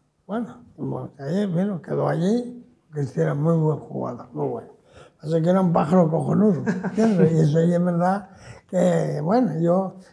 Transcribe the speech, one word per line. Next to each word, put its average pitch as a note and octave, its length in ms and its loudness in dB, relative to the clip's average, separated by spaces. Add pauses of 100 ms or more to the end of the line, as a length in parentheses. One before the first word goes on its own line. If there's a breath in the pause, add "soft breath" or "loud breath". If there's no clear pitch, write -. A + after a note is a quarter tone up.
(260)
Bueno, A3 360 -8 (140)
como C3+ 380 -8
que - 100 -20
allí, F3 220 -2
bueno, F#3 360 -2
quedó C#3+ 260 -2
allí, F#3 560 -2 (300)
que D3+ 60 -4
este C#3+ 220 -2
era D3+ 120 0
muy D#3 220 2
buen D#3 240 2
jugador, B2+ 520 -10
muy D3 160 -4
bueno. A#2 200 -8 (540 soft breath)
Así D#3+ 200 -2
que E3+ 80 2
era F#3+ 100 4
un F3+ 120 2
pájaro F3 360 4
cojonudo, D#3+ 540 2 (220)
¿entiendes? F#3+ 480 2
Y D#3+ 80 2
eso D#3 180 2
ahí E3+ 160 2
es F3 100 0
verdad F3+ 460 0 (400 loud breath)
que, E3 520 0
bueno, F3+ 380 0
yo F3+ 360 0 (160 loud breath)